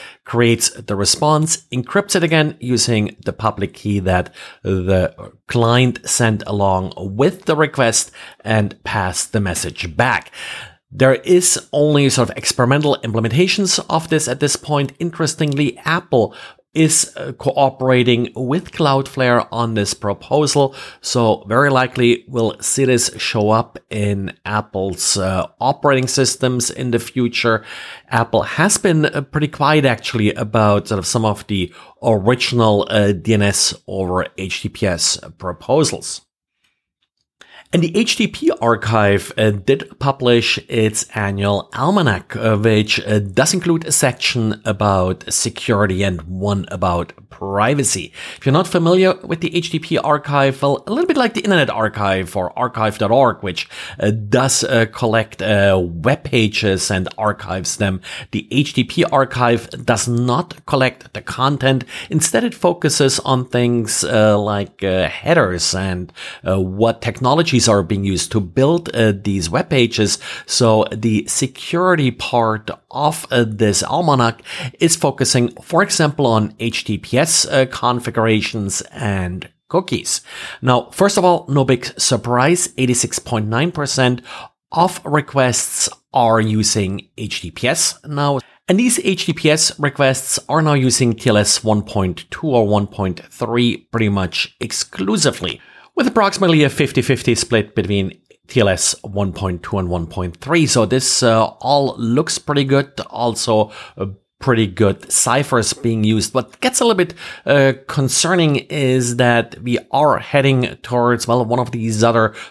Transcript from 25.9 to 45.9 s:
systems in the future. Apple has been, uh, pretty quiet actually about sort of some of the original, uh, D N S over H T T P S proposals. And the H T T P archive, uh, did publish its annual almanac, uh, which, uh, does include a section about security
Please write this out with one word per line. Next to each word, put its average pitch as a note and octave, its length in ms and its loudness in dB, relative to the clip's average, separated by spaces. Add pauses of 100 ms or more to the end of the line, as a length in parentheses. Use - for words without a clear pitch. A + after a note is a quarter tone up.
systems B2+ 640 -2
in B2+ 220 -6
the A#2 80 2
future. A#2 640 -2 (440)
Apple A2+ 340 0
has - 340 0
been, D#3+ 280 2
uh, - 160 -2
pretty D3 260 -2
quiet D3+ 380 2
actually A2+ 480 0
about G#2+ 560 2
sort G2+ 100 -2
of F2 80 -6
some A2 180 0
of G#2 220 -2
the F#2+ 260 -4 (300)
original, A2 880 2
uh, G#2 200 4
D G2+ 220 0
N G#2 80 4
S - 320 0 (140)
over F#2 400 -4 (100)
H F#2+ 240 -8
T - 80 -6
T - 0 -
P - 160 -4
S F2 320 -2 (220)
proposals. A#2+ 800 -2 (1500)
And E3+ 100 2
the E3 140 -2
H A3 180 0
T A3 120 0
T - 200 -4
P - 40 4 (100)
archive, G#2+ 760 2
uh, A2 140 2
did G2+ 480 -2
publish B2 580 2 (120)
its A2 440 0
annual G2+ 640 -2
almanac, C3 580 0
uh, A2 220 0
which, G#2+ 500 2
uh, G#2+ 140 0
does G2+ 340 0
include E3 320 0
a D#3+ 60 -6
section A#2+ 720 -2
about G2 640 0
security G2+ 720 -2